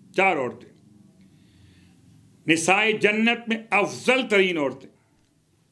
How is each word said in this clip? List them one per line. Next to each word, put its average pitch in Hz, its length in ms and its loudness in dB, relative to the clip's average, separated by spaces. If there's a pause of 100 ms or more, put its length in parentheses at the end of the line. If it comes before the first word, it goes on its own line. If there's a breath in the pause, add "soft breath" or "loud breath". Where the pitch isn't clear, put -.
(160)
चार 185 220 2
औरतें - 340 -8 (1800 soft breath)
निसाए 180 480 2
जन्नत 226 540 0
में 220 100 -2
अफजल 208 680 -2
तरीन 190 320 2
औरतें। 135 320 -6 (840)